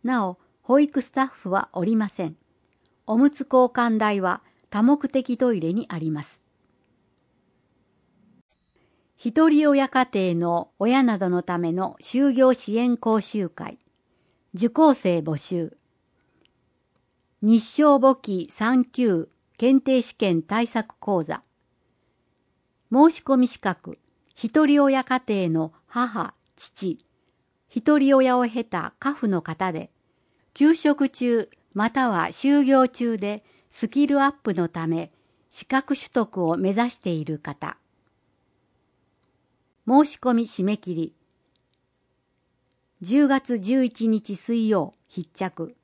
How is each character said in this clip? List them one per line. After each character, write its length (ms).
な 220
お、 140
保 160
育 240
ス 80
タ 140
ッ 20
フ 240
は 220
お 120
り 100
ま 140
せ 160
ん。 100
お 140
む 100
つ 120
交 240
換 320
台 220
は 220
多 100
目 260
的 300
ト 160
イ 60
レ 140
に 160
あ 100
り 100
ま 140
す。 180
ひ 180
と 160
り 180
親 200
家 460
庭 20
の 440
親 240
な 160
ど 100
の 140
た 160
め 120
の 300
就 300
業 220
支 220
援 220
講 240
習 280
会。 280
受 140
講 260
生 240
募 160
集。 420
日 200
商 360
簿 160
記 340
三 340
級 460
検 280
定 160
試 140
験 260
対 240
策 320
講 240
座。 220
申 200
し 100
込 160
み 100
資 140
格、 380
ひ 160
と 160
り 140
親 240
家 240
庭 220
の 240
母、 480
父、 500
ひ 160
と 160
り 160
親 240
を 80
経 160
た 360
家 140
父 140
の 160
方 280
で、 200
休 180
職 360
中 380
ま 160
た 180
は 200
就 340
業 240
中 320
で 260
ス 180
キ 200
ル 160
ア 60
ッ 40
プ 220
の 120
た 200
め 240
資 160
格 280
取 140
得 400
を 80
目 120
指 200
し 80
て 140
い 120
る 140
方。 400
申 180
し 160
込 120
み 100
締 200
め 140
切 160
り、 220
十 260
月 320
十 240
一 240
日 280
水 340
曜 240
必 260
着。 500